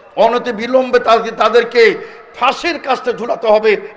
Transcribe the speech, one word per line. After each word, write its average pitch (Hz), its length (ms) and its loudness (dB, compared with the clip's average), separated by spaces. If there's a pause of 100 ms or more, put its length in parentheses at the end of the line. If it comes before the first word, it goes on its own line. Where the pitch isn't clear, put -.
(160)
অনতি 240 360 0
বিলম্বে 247 460 0
তাদের, 220 360 0
তাদেরকে 226 640 2 (360)
ফাঁসির 277 440 -2
কাস্টে 247 340 -4
ঝুলাতে 226 360 -4
হবে, 214 280 4 (200)